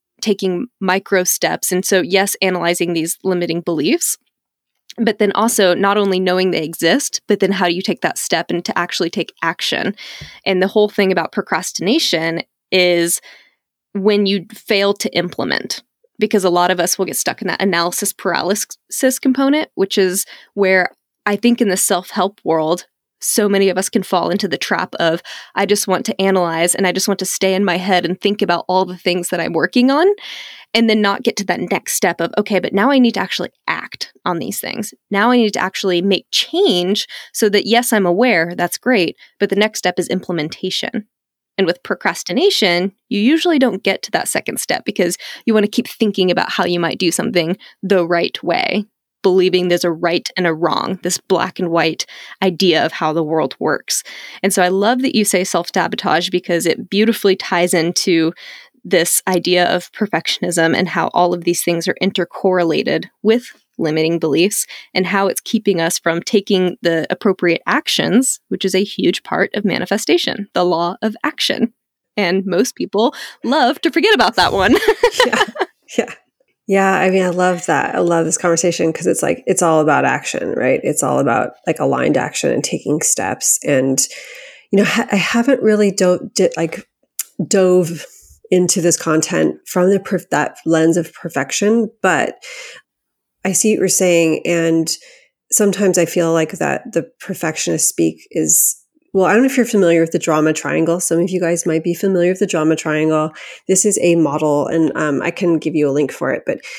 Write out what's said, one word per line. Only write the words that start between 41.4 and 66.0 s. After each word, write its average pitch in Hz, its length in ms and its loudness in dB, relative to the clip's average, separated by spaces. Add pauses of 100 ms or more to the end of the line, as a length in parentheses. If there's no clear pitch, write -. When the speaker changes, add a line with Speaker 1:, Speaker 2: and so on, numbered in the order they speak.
Speaker 1:
And 190 100 2
with 175 160 -2
procrastination, 196 1080 0 (160)
you 202 100 -2
usually 311 400 4
don't - 240 0
get 196 200 -2
to - 80 -12
that - 180 -4
second - 320 -6
step - 240 -4
because 175 320 -2 (280)
you 226 80 2
want 208 120 4
to 202 60 0
keep - 180 -2
thinking 196 420 0
about 175 200 0
how 190 120 -2
you 175 160 -2
might 170 180 -2
do 175 140 0
something 165 460 -2 (260)
the 185 240 2
right 170 340 -2
way, 190 440 0 (360)
believing 185 460 4
there's 175 160 2
a 175 80 2
right 170 460 -2
and 180 100 0
a 165 60 0
wrong, 165 500 -2
this 175 140 -4
black 185 420 -2
and 180 100 -2
white 160 360 0 (360)
idea 170 440 2
of 165 80 -4
how 156 180 -2
the 160 140 -2
world 156 340 -2
works. - 440 -2 (380)
And 196 120 0
so 190 100 2
I 180 60 4
love 208 320 2
that 262 140 0
you 214 100 4
say 185 180 0
self-sabotage 175 840 -2
because 180 360 -2
it 170 240 -2
beautifully 208 460 2
ties 180 380 0
into 165 580 2 (540)
this 175 420 0
idea 180 420 2
of 175 220 -2
perfectionism 165 840 0
and 180 140 0
how 165 220 -2
all 175 240 2
of 175 100 -4
these 175 180 0
things 170 280 -2
are - 120 -2
intercorrelated 175 1040 0 (140)
with 226 300 0 (260)
limiting 160 420 0
beliefs 165 460 0 (280)
and 185 120 0
how 196 220 0
it's - 140 -4
keeping 202 380 0
us 165 180 -2
from 170 240 -2